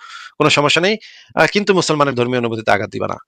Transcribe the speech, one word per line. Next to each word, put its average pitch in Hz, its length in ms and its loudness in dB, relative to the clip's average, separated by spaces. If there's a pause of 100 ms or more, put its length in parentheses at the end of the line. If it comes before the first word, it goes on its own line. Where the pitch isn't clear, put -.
(380)
কোনো 151 120 2
সমস্যা 147 320 2
নেই। 208 160 0 (380)
আহ, 160 180 4
কিন্তু 202 200 2
মুসলমানের 147 420 0
ধর্মীয় 123 240 0
অনুভূতিতে 113 320 -2
আঘাত 101 180 0
দিবা 101 180 -6
না। - 100 -10 (100)